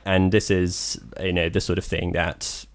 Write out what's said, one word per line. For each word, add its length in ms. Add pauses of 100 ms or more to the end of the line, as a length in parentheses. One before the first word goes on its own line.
And 280
this 180
is, 500 (200)
you 120
know, 160
the 120
sort 180
of 60
thing 300
that, 600